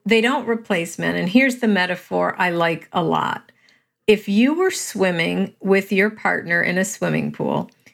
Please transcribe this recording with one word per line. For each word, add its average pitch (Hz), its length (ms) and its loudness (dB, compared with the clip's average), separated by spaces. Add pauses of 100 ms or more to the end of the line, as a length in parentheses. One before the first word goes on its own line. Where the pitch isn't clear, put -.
they 226 160 4
don't 254 280 0
replace 196 500 -4
men. 170 180 -2
And 175 120 -2
here's 254 320 4
the 226 80 0
metaphor 180 680 0
I 180 120 0
like 170 420 0
a 180 100 0
lot. - 480 -2 (560)
If 208 220 4
you 233 240 4
were 370 180 2
swimming 180 880 -2
with 196 300 2
your 202 200 2
partner 175 520 -2
in 180 140 -2
a 190 80 0
swimming 160 480 -4
pool 147 380 -4 (240)